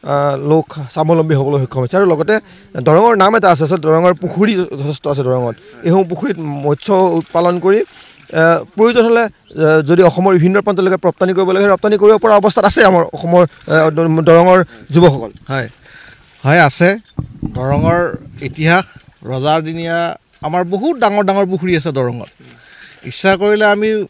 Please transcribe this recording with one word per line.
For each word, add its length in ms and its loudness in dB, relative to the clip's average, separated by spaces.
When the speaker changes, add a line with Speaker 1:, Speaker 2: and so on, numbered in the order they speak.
Speaker 1:
আ, 340 -2
লোক 360 -2
স্বাৱলম্বী 440 0
হ'বলৈ 240 -2
সক্ষম 200 -6
হৈছে 180 -4
আৰু 80 2
লগতে 340 0
দৰঙৰ 420 2
নাম 200 2
এটা 140 2
আছে, 140 2
আচলতে 240 -2
দৰঙৰ 260 2
পুখুৰী 420 -2
যথেষ্ট 520 -6
আছে 160 -4
দৰঙত। 320 -2
এইসমূহ 240 2
পুখুৰীত 320 -6
মৎস্য 840 -2
পালন 260 0
কৰি, 180 0
এ, 60 -2
প্ৰয়োজন 300 2
হ'লে, 180 2
এ, 600 -2
যদি 200 4
অসমৰ 300 2
বিভিন্ন 280 2
প্ৰান্তলৈকে 460 -2
ৰপ্তানি 260 -2
কৰিব 180 -2
লাগে, 160 2
ৰপ্তানি 300 0
কৰিব 200 4
পৰা 180 2
অৱস্থাত 300 2
আছে 180 2
আমাৰ 200 4
অসমৰ, 300 2
এ, 480 0
দ-, 300 0
দৰঙৰ 420 6
যুৱকসকল। 400 2
Speaker 2:
হয়, 220 -6
হয়, 160 4
আছে। 380 2
দৰঙৰ 720 -2
ইতিহাস 440 -2
ৰজাৰ 360 -2
দিনীয়া 560 -6
আমাৰ 220 -4
বহুত 340 -4
ডাঙৰ 260 0
ডাঙৰ 220 0
পুখুৰী 320 -4
আছে 140 -6
দৰঙত। 380 -6
ইচ্ছা 300 -2
কৰিলে 300 0
আমি 440 0